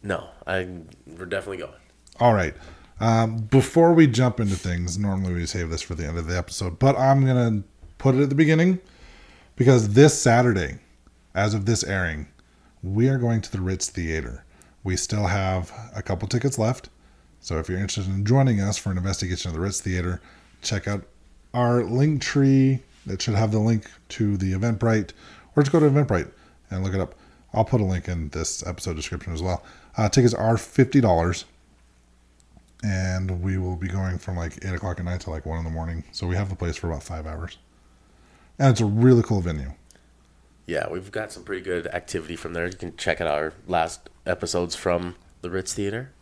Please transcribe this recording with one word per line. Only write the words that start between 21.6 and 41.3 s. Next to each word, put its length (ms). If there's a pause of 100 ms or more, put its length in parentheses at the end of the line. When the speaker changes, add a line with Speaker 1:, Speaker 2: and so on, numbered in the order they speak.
Speaker 2:
link 360
tree. 580 (280)
It 140
should 140
have 180
the 60
link 300 (200)
to 260
the 160
Eventbrite, 600 (440)
or 80
just 80
go 80
to 100
Eventbrite 400 (400)
and 140
look 100
it 60
up. 160 (380)
I'll 120
put 160
a 40
link 240
in 200
this 380
episode 300
description 360
as 80
well. 220 (340)
Uh, 120
tickets 260
are 220
fifty 440
dollars, 440 (1400)
and 580
we 160
will 180
be 120
going 300
from, 200
like, 280
eight 80
o'clock 260
at 60
night 160
to, 80
like, 160
one 140
in 60
the 40
morning. 420
So 160
we 80
have 140
the 60
place 220
for 120
about 140
five 240
hours, 300 (1000)
and 140
it's 100
a 40
really 380
cool 180
venue. 320 (920)
Speaker 1:
Yeah, 240
we've 220
got 200